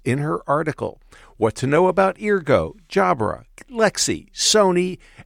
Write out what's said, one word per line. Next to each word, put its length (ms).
in 140
her 300
article. 520
What 200
to 100
know 220
about 300
Eargo, 580
Jabra, 560
Lexi, 640
Sony, 640